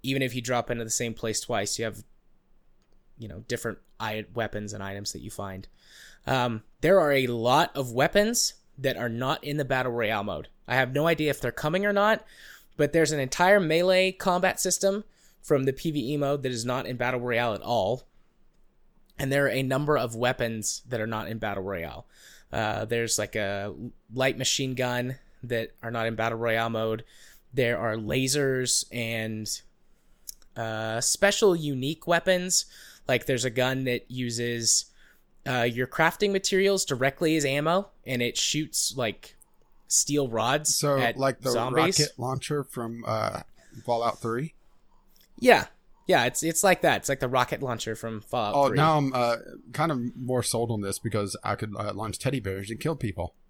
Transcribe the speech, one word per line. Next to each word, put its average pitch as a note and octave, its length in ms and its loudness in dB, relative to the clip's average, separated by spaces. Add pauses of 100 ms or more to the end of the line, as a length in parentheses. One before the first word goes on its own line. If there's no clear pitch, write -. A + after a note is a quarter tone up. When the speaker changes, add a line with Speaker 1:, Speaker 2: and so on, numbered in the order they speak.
Speaker 1:
even C3+ 180 0
if B2+ 120 0
you B2+ 60 -4
drop A#2+ 300 -2
into A#2 140 -4
the A2 60 -8
same A#2 240 -2
place A2 260 -4
twice, G#2 380 -4
you A2+ 60 -4
have, G#2 200 -8 (1120)
you A2+ 80 -14
know, G#2 220 -14
different A#2 300 -6 (200)
i-, A2 340 -6
weapons G#2 400 -6
and G#2 100 -10
items G2 300 -8
that D#2 100 -14
you G2+ 80 -12
find. F#2+ 360 -10 (580)
Um, B2 380 0 (200)
there F#3 180 6
are D3 120 4
a C3 140 4
lot B2 500 2
of B2+ 140 -4
weapons G3+ 640 2 (240)
that C3 180 -2
are A#2 120 -4
not B2+ 340 -2
in C#3+ 140 -4
the D3 80 0
Battle B2+ 260 0
Royale A2 320 0
mode. F#2 260 -6 (200)
I B2 80 0
have B2+ 160 4
no D3 160 2
idea D3+ 220 2
if - 100 -2
they're B2 100 -2
coming E3+ 340 -2
or G#3 80 2
not, G#3 320 2 (520)
but D3 160 2
there's D#3+ 180 6
an D3+ 80 0
entire F3 400 6
melee F#3 540 4
combat F3+ 480 2
system G3 420 0 (400)
from C#3 220 2
the C3+ 80 2
P D#3+ 180 -4
V C#3+ 220 -2
E D3+ 40 0
mode C#3+ 260 0
that B2+ 100 -2
is A2+ 120 -4
not B2+ 220 -2
in B2+ 100 -6
Battle B2 220 0
Royale A#2+ 360 0
at - 80 -6
all. A#2 440 0 (1120)
And C3+ 140 -2
there C#3 140 4
are A#2+ 40 2
a C3 140 0
number C#3+ 320 2
of A#2 180 -2
weapons A2+ 720 -2
that A#2 140 -4
are G#2+ 60 -2
not A2 200 -4
in A2+ 120 -6
Battle G2+ 260 -4
Royale. F2+ 420 -8 (460)
Uh, G#2+ 320 -2
there's, A#2 340 0
like, G#2 160 -4
a G2+ 400 -4 (400)
light C3 240 0
machine C3 360 -2
gun B2 440 -2 (240)
that A#2 300 -4 (100)
are A#2 80 -8
not A2+ 160 -2
in A2+ 80 -2
Battle A2+ 240 0
Royale A2+ 320 0
mode. A2 340 -2 (480)
There A#2+ 260 2
are A2 180 -2
lasers C3 960 0
and, A2+ 580 -4 (1040)
uh, A2+ 460 -4
special G3 560 4
unique C#3+ 500 -4
weapons. F3+ 600 2 (420)
Like, B2+ 180 2
there's B2+ 200 0
a B2+ 40 -2
gun C3 340 0
that B2 260 -2
uses A#2+ 760 0 (640)
uh, B2+ 140 0
your A#2+ 240 0
crafting E3+ 440 2
materials G3 540 2
directly C#3 520 0
as D3 80 2
ammo, D3+ 440 0 (180)
and B2+ 140 -2
it A#2+ 160 -2
shoots, - 600 -2
like, A#2 400 -6 (520)
steel C#3+ 400 2
rods A#2+ 460 2
Speaker 2:
So, C#3+ 240 2
Speaker 1:
at A#2+ 180 2
Speaker 2:
like C3+ 240 0
the C3 100 -2
Speaker 1:
zombies. C3 480 2
Speaker 2:
rocket D3+ 200 2
launcher C3 440 -4
from, A#2 440 -10
uh, A2 340 -2 (440)
Fallout A#2 360 -2
Three? A#2+ 340 -4 (880)
Speaker 1:
Yeah. A#3 260 6 (400)
Yeah, D3 180 6
it's, - 180 -2
it's D#3+ 200 0
like F#3 200 4
that. C3+ 160 4
It's - 100 -6
like C3+ 120 -2
the C3 80 0
rocket B2 340 0
launcher A#2 340 -6
from A2+ 240 -8
Fallout A2 340 -2
Speaker 2:
Oh, C#3 140 4
Speaker 1:
Three. A2 80 0
Speaker 2:
now D#3 220 4
I'm, C3+ 160 0
uh, A#2+ 220 2 (360)
kind D#3+ 180 0
of B2 260 -4
more B2 260 0
sold A#2 280 -2
on G#2+ 120 -2
this G2 160 -4
because G#2 440 -4
I G2+ 120 -2
could, G#2+ 220 -6
uh, G#2 180 -6
launch G#2 240 -8
teddy C3+ 220 -2
bears G2 300 -6
and A2+ 80 -8
kill D#3 180 -4
people. F#2+ 380 -6 (160)